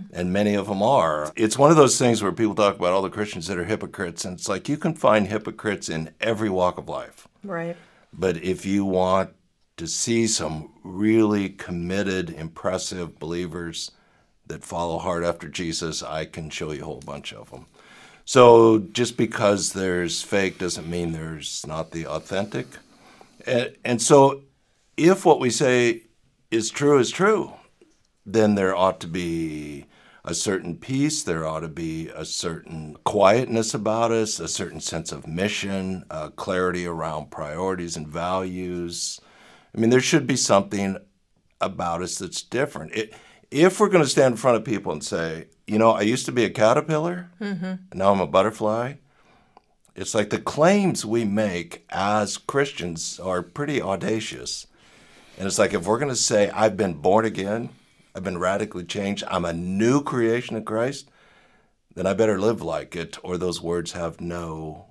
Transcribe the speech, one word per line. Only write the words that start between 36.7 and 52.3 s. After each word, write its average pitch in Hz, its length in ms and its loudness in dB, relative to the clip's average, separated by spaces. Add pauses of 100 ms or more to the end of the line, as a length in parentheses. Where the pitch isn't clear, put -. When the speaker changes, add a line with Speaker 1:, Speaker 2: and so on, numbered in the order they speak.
Speaker 1:
around 80 460 -6
priorities 85 640 -6
and 78 120 -10
values. 90 1120 -6 (540)
I - 60 -4
mean, 113 100 2
there 127 120 6
should 135 260 2
be 131 80 0
something 101 600 0 (640)
about 87 440 -4
us - 160 -8
that's 92 240 -8
different. 123 520 -6
It, 107 180 -6 (360)
if 170 300 4
we're 208 100 4
gonna 170 160 6
stand 131 280 4
in 110 40 -6
front 120 200 4
of 107 80 -6
people 101 260 -4
and 76 120 -8
say, 82 440 -6 (180)
"You 107 140 0
know, 113 120 8
I 98 100 0
used 120 260 0
to - 40 -6
be 120 120 2
a 98 80 2
caterpillar, 156 800 0 (100)
Speaker 2:
Mm-hmm. 196 240 -6
Speaker 1:
and 185 300 -10
now - 160 4
I'm - 80 2
a - 80 0
butterfly," 110 680 0 (1000)
it's 92 180 -8
like 107 160 0
the 101 100 -2
claims 180 640 2
we 113 200 0
make 98 640 -2
as 101 480 0